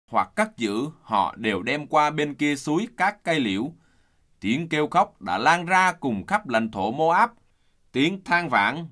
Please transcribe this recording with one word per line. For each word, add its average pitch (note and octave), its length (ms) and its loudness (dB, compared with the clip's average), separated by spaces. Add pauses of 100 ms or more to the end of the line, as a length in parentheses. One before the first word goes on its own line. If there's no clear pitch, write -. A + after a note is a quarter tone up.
(120)
hoặc G#2 240 0
cất G#3+ 220 -2
giữ, A2+ 320 -2 (120)
họ G2 360 0
đều G2+ 260 -2
đem C#3+ 240 -4
qua D3+ 220 2
bên D3+ 240 -2
kia D3 220 -2
suối D#3+ 320 -2 (100)
các G3 260 -2
cây D#3+ 160 0
liễu. A2+ 340 -2 (680)
Tiếng C#3+ 300 -2
kêu D3+ 180 0
khóc - 340 0
đã F2+ 160 -2
lan E3 280 2
ra F#3 260 4
cùng A#2 340 -4
khắp G#3 220 -2
lãnh A2+ 240 0
thổ G2+ 200 -2
Moab. E3 380 2 (600)
Tiếng E3+ 320 0
than F3+ 260 0
vãn B2 420 0